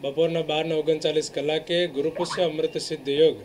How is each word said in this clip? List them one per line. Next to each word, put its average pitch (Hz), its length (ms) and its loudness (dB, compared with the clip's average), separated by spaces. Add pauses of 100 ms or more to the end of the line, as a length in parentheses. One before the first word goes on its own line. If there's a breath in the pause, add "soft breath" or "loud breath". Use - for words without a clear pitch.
બપોરના 160 400 0
બાર 156 240 0
ને 165 100 -2
ઓગણચાલીસ 156 560 0
કલાકે 156 560 0
ગુરુપુષ્ય 160 560 -2
અમૃત 160 340 -2
સિદ્ધ 143 320 -6
યોગ 147 360 6